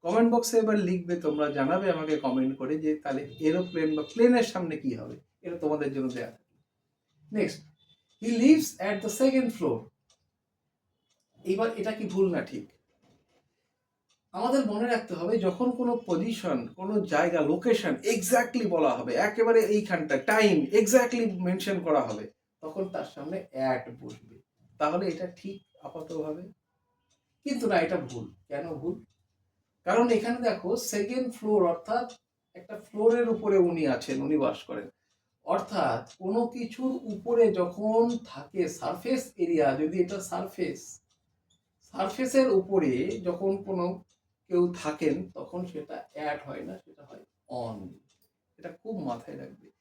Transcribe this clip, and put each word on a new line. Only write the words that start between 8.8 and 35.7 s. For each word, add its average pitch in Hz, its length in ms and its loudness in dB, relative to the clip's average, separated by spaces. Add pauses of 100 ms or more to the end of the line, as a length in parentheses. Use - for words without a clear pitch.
the - 140 -2
second 262 360 4
floor। 151 320 -2 (1500)
এবার 220 340 0
এটা 214 140 -2
কি 214 120 -6
ভুল 190 280 2
না 147 100 0
ঠিক? - 280 -10 (1600)
আমাদের 254 340 2
মনে 214 220 -2
রাখতে 226 260 -2
হবে, 214 240 0
যখন 185 340 0
কোনো 240 340 -2
পজিশন, 175 600 -2
কোনো 196 380 -2
জায়গা, 160 360 2
লোকেশন 180 540 2
exactly 233 760 0
বলা 160 200 4
হবে, 160 260 -2
একেবারে 220 440 4
এইখানটা, 185 580 2
টাইম 202 480 4
exactly 220 800 4
মেনশন 185 360 -2
করা 151 220 2
হবে, 107 300 -6 (300)
তখন 190 280 -6
তার - 160 -8 (100)
সামনে 180 380 -10
at 131 460 -4
বসবে, - 420 -20 (360)
তাহলে 170 300 0
এটা 175 200 -6
ঠিক 196 360 -14 (180)
আপাতভাবে। 156 600 -8 (1000)
কিন্তু 240 240 -2
না, 185 120 4
এটা 170 180 0
ভুল। 120 340 -8 (160)
কেন 143 220 -6
ভুল? 156 340 -8 (800)
কারণ 233 260 4
এখানে 233 400 0
দেখো, 190 260 -2
সেকেন্ড 240 580 -4
ফ্লোর, 208 340 2
অর্থাৎ 220 460 -4 (400)
একটা 202 260 -16
ফ্লোরের 226 500 4
উপরে 202 280 2
উনি 170 300 4
আছেন, 131 340 -2
উনি 151 160 0
বাস 131 260 0
করেন। - 260 -10 (540)
অর্থাৎ - 760 -2